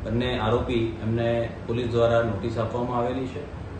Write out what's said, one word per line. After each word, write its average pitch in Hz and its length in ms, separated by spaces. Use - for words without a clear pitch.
બંને 120 340
આરોપી 113 640
એમને 117 460
પોલીસ 120 200
દ્વારા 117 360
નોટિસ 113 360
આપવામાં 120 400
આવેલી 127 280
છે 147 160